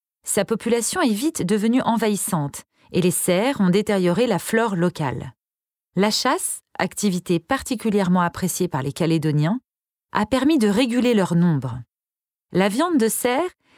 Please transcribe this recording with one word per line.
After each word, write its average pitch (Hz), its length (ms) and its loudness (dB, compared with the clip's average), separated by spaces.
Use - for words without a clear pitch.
Sa 202 220 -2
population 233 560 -2
est 254 120 2
vite 262 300 -2
devenue 220 400 2
envahissante 208 840 -2
et 185 80 2
les 180 100 4
cerfs 208 500 0
ont 185 100 4
détérioré 196 560 2
la 190 120 0
flore 220 380 0
locale. 143 560 -4
La 202 140 2
chasse, - 500 -2
activité 180 640 -2
particulièrement 202 800 0
appréciée 175 480 -2
par 135 140 -4
les 139 100 -4
Calédoniens, 156 680 0
a 208 140 0
permis 277 320 2
de 214 100 2
réguler 240 460 2
leur 185 200 2
nombre. 135 460 0
La 190 160 2
viande 302 300 0
de 220 100 2
cerf 262 420 -2